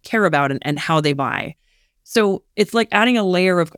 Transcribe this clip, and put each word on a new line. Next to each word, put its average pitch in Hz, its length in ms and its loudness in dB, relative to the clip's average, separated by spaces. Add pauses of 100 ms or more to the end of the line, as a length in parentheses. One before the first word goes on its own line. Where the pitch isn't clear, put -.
care 214 220 -2
about 143 260 2
and, 135 120 -6
and 147 140 -4
how 156 220 0
they 147 140 0
buy. 131 420 -6 (480)
So 208 400 0 (120)
it's 208 180 0
like 226 180 0
adding 233 260 2
a 208 60 0
layer 180 360 2
of, 165 180 -2